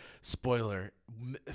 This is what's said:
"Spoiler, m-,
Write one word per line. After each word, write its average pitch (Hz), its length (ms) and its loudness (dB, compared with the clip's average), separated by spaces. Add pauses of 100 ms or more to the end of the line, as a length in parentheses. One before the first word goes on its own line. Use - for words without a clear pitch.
(220)
"Spoiler, 107 720 2 (280)
m-, 127 160 -6 (180)